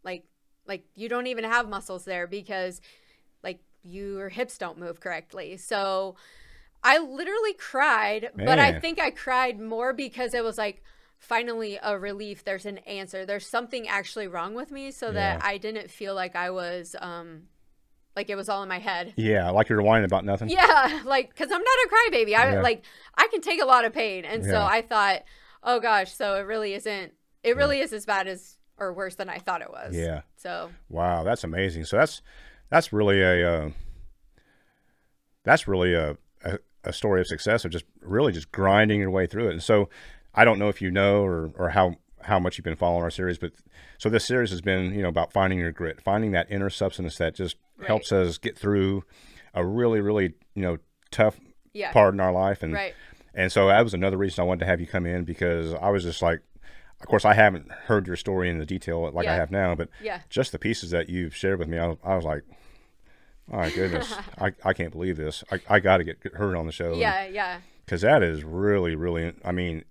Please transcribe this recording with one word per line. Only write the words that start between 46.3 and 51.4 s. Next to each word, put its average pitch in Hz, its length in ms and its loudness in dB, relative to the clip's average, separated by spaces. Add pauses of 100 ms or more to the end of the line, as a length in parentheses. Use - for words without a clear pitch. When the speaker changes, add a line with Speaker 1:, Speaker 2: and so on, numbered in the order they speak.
Speaker 2:
that 85 180 0
inner 98 200 -2
substance 90 480 -4
that 82 160 0
just 90 220 -6 (200)
Speaker 1:
Right. 95 120 -10
Speaker 2:
helps 107 240 0
us 90 260 2
get - 180 -8
through 98 480 0 (480)
a 87 120 -2
really, 113 360 2
really, 101 340 2 (200)
you 101 80 -4
know, 87 160 -2 (320)
tough - 280 4 (340)